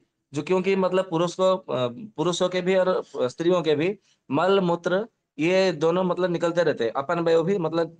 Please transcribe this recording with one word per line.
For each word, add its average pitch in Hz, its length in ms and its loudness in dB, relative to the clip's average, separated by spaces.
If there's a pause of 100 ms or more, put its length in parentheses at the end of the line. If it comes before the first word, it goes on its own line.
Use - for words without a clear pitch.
(340)
जो 139 80 -4
क्योंकि 185 340 0
मतलब 185 340 0
पुरुष 170 300 -2
को, 185 160 2
अ, 131 340 -4
पुरुषों 156 600 -4
के 180 120 -4
भी 185 140 0
और 185 280 2 (140)
स्त्रियों 170 440 0
के 151 140 2
भी 175 240 -2 (320)
मल 180 280 2
मूत्र 180 480 0 (320)
ये 185 320 2
दोनों 165 320 0
मतलब 180 260 -2
निकलते 170 340 0
रहते 127 200 0
हैं, 113 80 0
अपन 170 280 -4
वायु 165 240 2
भी, 196 140 0
मतलब 165 420 -4